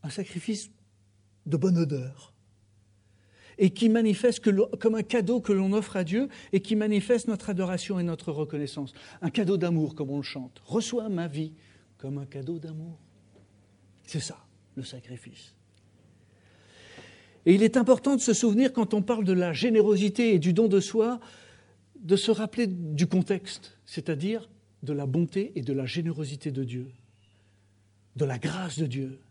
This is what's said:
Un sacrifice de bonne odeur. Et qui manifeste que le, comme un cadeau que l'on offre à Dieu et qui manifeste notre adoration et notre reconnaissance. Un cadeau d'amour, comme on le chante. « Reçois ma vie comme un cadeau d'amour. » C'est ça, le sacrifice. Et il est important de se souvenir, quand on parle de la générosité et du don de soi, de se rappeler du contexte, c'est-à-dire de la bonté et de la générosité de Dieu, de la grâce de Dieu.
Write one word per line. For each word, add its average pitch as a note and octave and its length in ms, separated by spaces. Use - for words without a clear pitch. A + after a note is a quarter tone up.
Un B3+ 60
sacrifice G3+ 600
de D3+ 100
bonne E3+ 220
odeur. C#3 560
Et F#3+ 120
qui - 180
manifeste A3 540
que - 80
le, G3 160
comme A3 140
un A3 80
cadeau A3+ 360
que G#3 140
l'on F#3+ 180
offre G#3 240
à F#3+ 80
Dieu G#3 240
et G3 80
qui G#3 160
manifeste G#3+ 540
notre G#3 200
adoration F#3 520
et - 20
notre E3 300
reconnaissance. D3 580
Un F3 80
cadeau G3 260
d'amour, D#3+ 400
comme C#3 140
on C#3+ 80
le C#3+ 60
chante. « - 420
Reçois A3+ 420
ma F3 220
vie D#3 240
comme C#3 200
un C#3 80
cadeau C#3 340
d'amour. » D#3+ 400
C'est D#3 120
ça, - 180
le C3+ 80
sacrifice. B2 720
Et E3+ 80
il G3 80
est A3+ 120
important B3+ 400
de C4 60
se A#3 120
souvenir, A#3+ 380
quand A#3 220
on G#3+ 80
parle A3 240
de F#3+ 80
la F3+ 180
générosité G#3+ 840
et - 20
du E3+ 160
don A3 140
de G3 120
soi, A3+ 400
de F#3+ 160
se G3 140
rappeler A3 380
du E3+ 400
contexte, - 760
c'est-à-dire E3+ 640
de D3 100
la C#3+ 140
bonté F3 480
et B2+ 80
de C3+ 100
la C3+ 140
générosité D3+ 640
de C3+ 120
Dieu, B2 280
de C#3+ 100
la B2+ 120
grâce D#3 400
de D#3+ 80
Dieu. C3 460